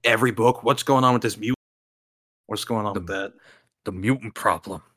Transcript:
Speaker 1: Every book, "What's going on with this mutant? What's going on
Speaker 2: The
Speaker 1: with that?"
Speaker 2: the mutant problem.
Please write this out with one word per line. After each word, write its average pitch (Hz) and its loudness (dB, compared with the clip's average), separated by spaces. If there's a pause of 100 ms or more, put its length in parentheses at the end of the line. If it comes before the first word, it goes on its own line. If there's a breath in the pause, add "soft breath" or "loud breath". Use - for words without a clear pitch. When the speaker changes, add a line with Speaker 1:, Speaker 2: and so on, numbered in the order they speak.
Speaker 1:
Every 120 4
book, 113 2
"What's 127 2
going 131 4
on 127 6
with 120 2
this 113 -2
mutant? 110 -4 (880)
What's 107 -8
going 110 -2
on 98 -4
Speaker 2:
The 104 -4
Speaker 1:
with 87 -12
that?" 98 -8 (500 soft breath)
Speaker 2:
the 104 -8
mutant 110 -4
problem. 92 -2 (140)